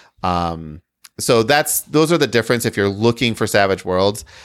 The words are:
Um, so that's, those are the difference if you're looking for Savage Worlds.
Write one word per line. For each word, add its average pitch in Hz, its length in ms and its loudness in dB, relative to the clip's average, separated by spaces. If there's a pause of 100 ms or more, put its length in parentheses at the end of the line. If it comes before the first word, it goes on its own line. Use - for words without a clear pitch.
(220)
Um, 85 600 -4 (380)
so 117 220 2
that's, 147 400 0
those 156 280 0
are 170 80 2
the 147 80 2
difference 117 380 0
if 117 120 -4
you're 101 120 2
looking 113 460 0
for 110 120 -2
Savage 98 380 0
Worlds. 95 400 0 (200)